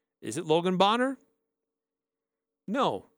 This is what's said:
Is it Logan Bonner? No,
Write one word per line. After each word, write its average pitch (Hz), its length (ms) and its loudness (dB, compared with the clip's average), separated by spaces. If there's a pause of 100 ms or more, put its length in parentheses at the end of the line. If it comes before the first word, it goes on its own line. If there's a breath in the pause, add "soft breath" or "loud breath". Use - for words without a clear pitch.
(200)
Is 110 160 -8
it 165 80 -6
Logan 170 320 2
Bonner? 240 420 2 (1500)
No, 190 400 -2 (120)